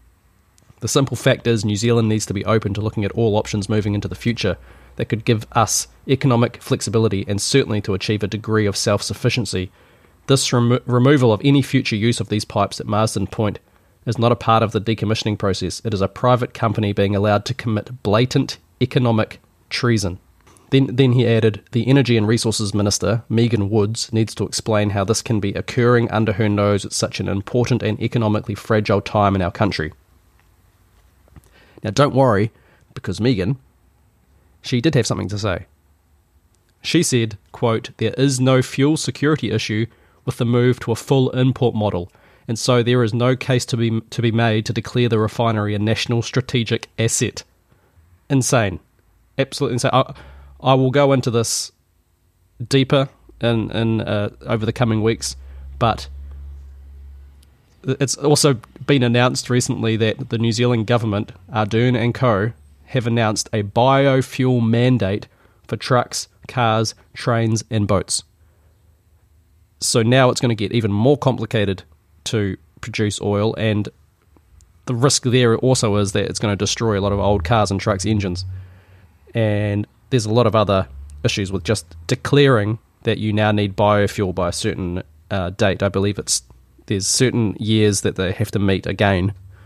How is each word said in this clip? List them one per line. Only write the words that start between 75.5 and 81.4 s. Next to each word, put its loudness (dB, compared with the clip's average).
also 2
is 0
that 0
it's -6
gonna 0
destroy 0
a -2
lot 0
of 0
old 0
cars 2
and 0
trucks' -2
engines. -2
And 0
there's 0
a -4
lot 4
of 2
other 2
issues -2